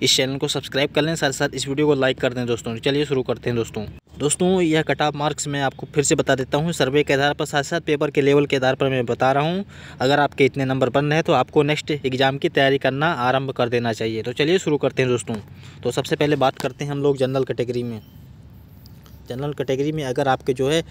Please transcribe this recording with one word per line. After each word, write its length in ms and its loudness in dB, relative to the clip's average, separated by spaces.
इस 140 2
चैनल 220 0
को 100 -4
सब्सक्राइब 420 -2
कर 120 2
लें, 140 0
साथ 160 0
साथ 220 -2
इस 140 -6
वीडियो 180 0
को 100 4
लाइक 240 0
कर 140 0
दें 120 -4
दोस्तों। 320 -4
चलिए 260 0
शुरू 180 -2
करते 280 -4
हैं 60 -2
दोस्तों। 280 -4
दोस्तों, 420 2
यह 220 2
कट 200 -2
ऑफ 120 0
मार्क्स 340 -4
मैं 140 -2
आपको 320 -4
फिर 100 2
से 100 2
बता 200 2
देता 240 -2
हूँ, 140 0
सर्वे 300 2
के 120 2
आधार 200 2
पर, 100 -4
साथ 180 0
साथ 180 -2
पेपर 300 0
के 100 2
लेवल 260 4
के 100 0
आधार 180 2
पर 160 0
मैं 160 0
बता 260 2
रहा 120 2
हूँ। 200 -2
अगर 200 4
आपके 240 2
इतने 200 0
नंबर 260 0
बन 140 2
रहे 100 0
हैं 100 2
तो 80 2
आपको 300 2
नेक्स्ट 280 -2
एग्जाम 480 0
की 100 -2
तैयारी 300 4
करना 320 0
आरंभ 300 0
कर 180 0
देना 240 0
चाहिए। 300 -4
तो 100 -6
चलिए 260 2
शुरू 180 0
करते 260 0
हैं 80 2
दोस्तों। 240 -2
तो 80 -2
सबसे 260 -2
पहले 200 2
बात 220 0
करते 260 -6
हैं 80 -6
हम 100 -4
लोग 140 2
जनरल 280 0
कैटेगरी 380 -4
में। 180 -8
जनरल 240 -6
कैटेगरी 400 -2
में 120 -4
अगर 240 0
आपके 260 0
जो 160 0
है 200 2